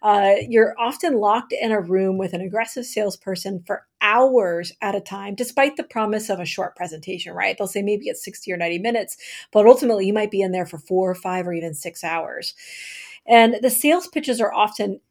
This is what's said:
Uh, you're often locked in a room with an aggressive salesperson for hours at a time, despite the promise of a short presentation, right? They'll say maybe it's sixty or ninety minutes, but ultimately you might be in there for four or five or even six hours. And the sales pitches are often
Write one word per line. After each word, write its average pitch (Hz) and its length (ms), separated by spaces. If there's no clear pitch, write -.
Uh, 202 320
you're 226 300
often 254 400
locked 214 340
in 226 200
a 208 80
room 190 360
with 190 160
an 180 80
aggressive 226 460
salesperson 196 800
for - 200
hours 214 800
at 202 140
a 196 60
time, 196 340
despite 269 420
the - 80
promise 214 460
of 185 100
a 170 60
short - 300
presentation, 175 580
right? 190 240
They'll 202 80
say 202 160
maybe 208 260
it's - 160
sixty - 280
or 180 40
ninety 170 220
minutes, 220 380
but 208 140
ultimately 233 400
you 202 80
might 208 160
be 196 100
in 185 120
there 180 140
for 170 120
four 185 320
or 180 40
five 180 320
or 180 60
even 165 220
six - 280
hours. 165 520
And 226 340
the 247 100
sales 311 380
pitches 262 320
are 208 120
often 208 480